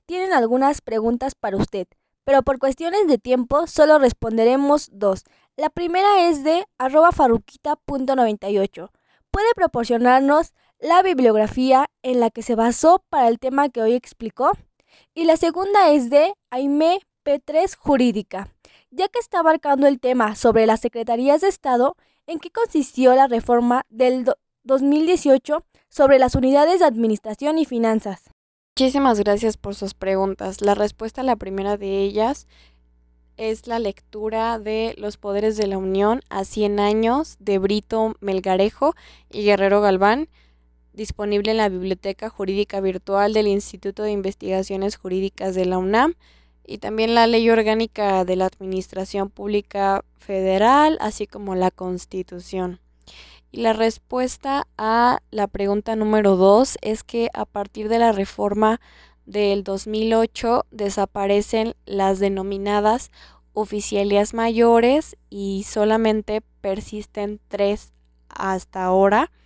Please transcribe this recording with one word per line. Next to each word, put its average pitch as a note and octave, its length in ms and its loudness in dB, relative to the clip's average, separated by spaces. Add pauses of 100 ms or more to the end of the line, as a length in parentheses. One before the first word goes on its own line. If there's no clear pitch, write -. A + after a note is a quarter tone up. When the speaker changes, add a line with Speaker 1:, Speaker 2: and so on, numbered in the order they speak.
Speaker 1:
tienen F#4 260 -4
algunas C4 480 2
preguntas A#3 540 -4
para G3 240 -6
usted, G3+ 280 -4 (380)
pero C4+ 180 4
por C4+ 160 -2
cuestiones E4+ 480 -2
de C4 120 4
tiempo B3+ 480 0
solo D4+ 320 4
responderemos B3+ 920 2
dos. G3 320 -2 (340)
La D4+ 100 -2
primera F4 640 2
es D4 120 -2
de E4 220 0 (140)
arroba D#4 340 4
farruquita A#3 640 0
punto C4+ 400 -4
noventa G#3+ 320 0
y G3+ 100 0
ocho. F#3+ 320 -6 (400)
¿Puede G#4+ 240 0
proporcionarnos C4 1000 2 (260)
la E4+ 220 2
bibliografía B3+ 880 2 (120)
en B3+ 160 -2
la A3+ 120 2
que A#3 100 -16
se A#3 140 -4
basó A#3+ 560 4
para C4 180 4
el A#3 100 0
tema C#4 300 -2
que A#3+ 140 -6
hoy A3 100 2
explicó? B3 600 -4 (600)
Y E4 140 -4
la D#4+ 100 4
segunda F#4 540 2
es C4+ 180 4
de D4+ 240 4 (180)
Aimé D4 500 0 (240)
P D4 140 0
tres D#4 380 -2
Jurídica. A3 720 -2 (420)
Ya F4+ 180 -4
que A#4+ 100 -6
está G4 220 -4
abarcando D4 460 2
el C#4 140 2
tema A#3+ 340 0
sobre A3+ 300 2
las A3 160 2
secretarías B3 600 0
de G4 60 2
Estado, C4+ 460 0 (320)
¿en D#4+ 120 -10
qué E4+ 100 -16
consistió C4 640 2
la C4+ 140 4
reforma A#3+ 640 0
del B3+ 340 0
do-, - 140 -2 (240)
dos C4 180 0
mil D4 240 2
dieciocho D4+ 580 2 (280)
sobre C4+ 280 4
las B3+ 160 2
unidades C#4+ 440 4
de E4+ 80 4
administración A3+ 720 -2
y D4+ 80 0
finanzas? A3 560 -2 (560)
Speaker 2:
Muchísimas C4 400 2
gracias G#3 380 0
por G3+ 180 -10
sus F#3+ 200 -10
preguntas. F#3+ 680 -4
La G3+ 140 2
respuesta G#3 480 -6
a - 20 -6
la B3 120 0
primera G3 420 -6
de G3 240 -4
ellas G#3+ 440 -2 (920)
es A3 280 -8
la A3+ 120 -6
lectura A3 800 -6
de A3 400 -4
Los G#3 180 -8
Poderes G#3 400 -2
de G#3+ 100 -2
la F#3+ 120 -4
Unión G3 500 0
a F#3+ 160 -6
cien G#3 340 -2
años A3+ 600 0
de G3 200 -2
Brito G#3+ 640 -2
Melgarejo F#3+ 720 0 (360)
y G#3 140 -8
Guerrero G3+ 360 4
Galván, G#3 480 2 (640)
disponible G#3 600 -4
en A3 40 0
la G#3+ 140 0
Biblioteca F#3+ 580 -8
Jurídica G3 540 -4
Virtual G3 500 -2
del G#3+ 160 2
Instituto G3 540 -6
de G#3 80 -4
Investigaciones F#3+ 880 -6
Jurídicas F#3+ 580 -6
de F#3 100 0
la F#3 140 -2
unam, A3+ 340 0 (500)
y - 140 -16
también A3 380 -2
la A#3 120 6
Ley A3+ 220 2
Orgánica G#3+ 760 0
de F#3 100 -2
la F#3 80 0
Administración F#3+ 880 -8
Pública G3+ 720 -4 (140)
Federal, G#3 800 2
así G#3+ 260 -8
como G3+ 280 -10
la F#3 160 0
Constitución. F3+ 1080 -10 (760)
Y A3+ 80 -12
la A3+ 120 0
respuesta B3+ 920 -4 (100)
a A#3 540 0
la G#3+ 160 -4
pregunta G3+ 480 -4
número G#3+ 420 2
dos G3+ 460 4
es A3 220 -6
que A#3 280 -4
a G#3+ 140 -8
partir G#3+ 420 -10
de A#3 120 0
la A#3 120 4
reforma G#3 680 0 (440)
del G3+ 380 -2
dos G3 240 -8
mil A3 280 -2
ocho A3+ 580 0
desaparecen G#3 1040 -2 (120)
las G3 320 -2
denominadas G3+ 920 -2 (420)
oficialías G#3 800 -2
mayores A#3 800 2 (140)
y G3 360 -8
solamente G#3+ 760 0 (180)
persisten G#3 880 -8
tres G3+ 440 -4 (360)
hasta F#3+ 560 -8
ahora, G3 460 2 (160)